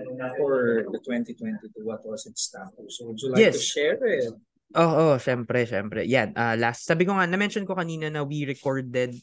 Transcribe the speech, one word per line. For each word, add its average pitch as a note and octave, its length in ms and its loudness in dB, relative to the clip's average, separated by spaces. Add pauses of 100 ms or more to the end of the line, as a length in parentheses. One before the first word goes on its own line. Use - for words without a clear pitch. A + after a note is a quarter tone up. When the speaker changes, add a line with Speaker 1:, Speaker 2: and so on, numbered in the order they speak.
(360)
Speaker 1:
for B2 560 2
the - 80 -6
twenty A#2+ 320 -4
twenty-two? A2 560 -10
What A2 160 -8
was A2 240 -10
its - 240 -8
status? G2+ 480 -16
So, A#2 80 -12
would A2+ 140 -10
you C3 100 -4
like G3+ 80 6
to G#3 80 10
Speaker 2:
Yes. - 160 0
Speaker 1:
share D#3+ 320 0
it? D3 380 0 (380)
Speaker 2:
Oo, D#3+ 440 6
syempre, A#2+ 520 0
syempre. G#2 360 -2
Yan, A2+ 320 2
uh, A2+ 200 2
last, A#2 280 0
sabi F3 240 2
ko G3 80 0
nga, F#3 80 4
na-mention G3+ 400 0
ko F#3 120 -6
kanina D#3+ 360 -4
na D3+ 120 -2
we D3 200 -4
recorded, B2+ 800 -2